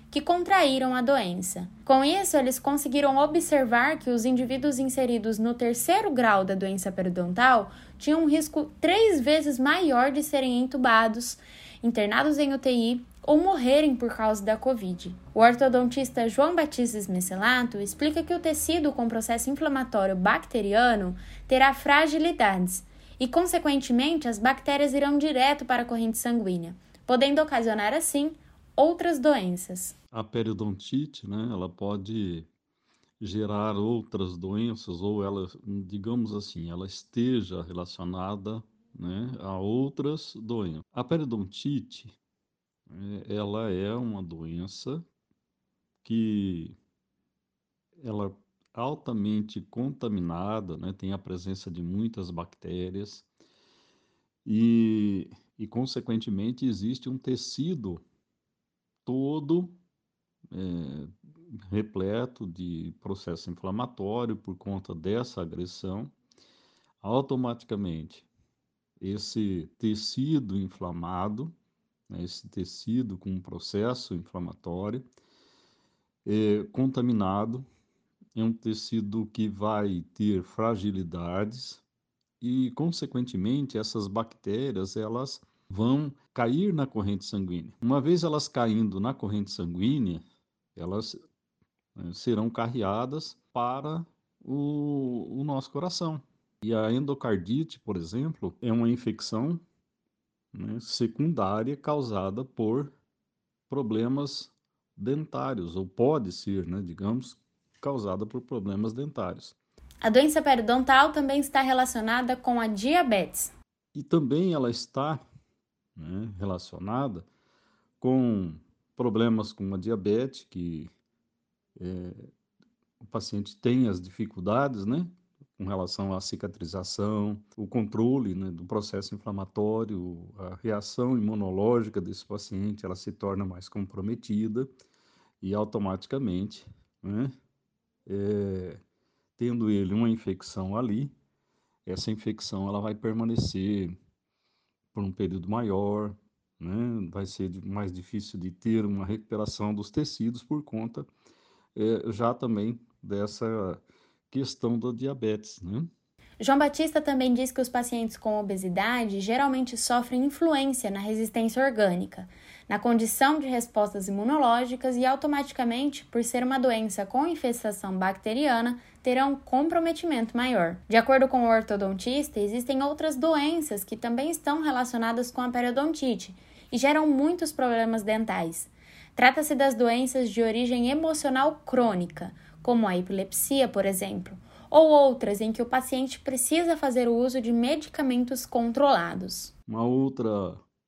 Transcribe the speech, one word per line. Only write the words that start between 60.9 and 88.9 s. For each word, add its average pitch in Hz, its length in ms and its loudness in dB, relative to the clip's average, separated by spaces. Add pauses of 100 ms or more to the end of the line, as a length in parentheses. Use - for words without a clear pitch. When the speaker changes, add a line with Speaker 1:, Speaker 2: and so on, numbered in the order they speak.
Speaker 2:
repleto 107 800 -4
de 85 520 -8
processo 90 520 -10
inflamatório 107 840 -6
por 92 220 -12
conta 95 380 -10
dessa 101 460 -4
agressão. 92 680 -10 (920)
Automaticamente, 113 1200 -4 (760)
esse 98 760 -4
tecido 113 800 -2
inflamado, 95 960 -6 (560)
né, 87 140 -10
esse - 240 -12
tecido 104 680 -6
com 95 140 -10
um 92 100 -6
processo 101 720 -6
inflamatório, 90 880 -8 (1200)
é, 104 460 2
contaminado, 120 920 0 (680)
é 113 100 -2
um 113 100 0
tecido 110 720 -4
que 107 240 -4
vai 101 640 -2
ter 104 300 0
fragilidades 98 1400 -4 (600)
e, 123 300 0
consequentemente, 127 1080 -2
essas 107 300 -4
bactérias, 104 880 -4
elas 113 460 -6 (280)
vão 131 440 0 (200)
cair 147 400 2
na 143 140 0
corrente 101 380 -4
sanguínea. 90 560 -6
Uma 131 180 2
vez 170 240 2
elas 151 240 -2
caindo 110 540 0